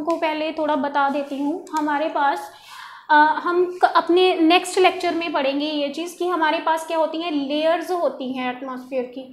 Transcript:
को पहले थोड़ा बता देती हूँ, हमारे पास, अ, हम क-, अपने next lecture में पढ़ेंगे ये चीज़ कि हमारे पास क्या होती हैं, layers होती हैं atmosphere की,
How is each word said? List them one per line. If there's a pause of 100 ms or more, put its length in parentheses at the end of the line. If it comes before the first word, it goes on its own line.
को
पहले
थोड़ा
बता
देती
हूँ,
हमारे
पास, (580)
अ,
हम (140)
क-,
अपने
next
lecture
में
पढ़ेंगे
ये
चीज़
कि
हमारे
पास
क्या
होती
हैं,
layers
होती
हैं
atmosphere
की,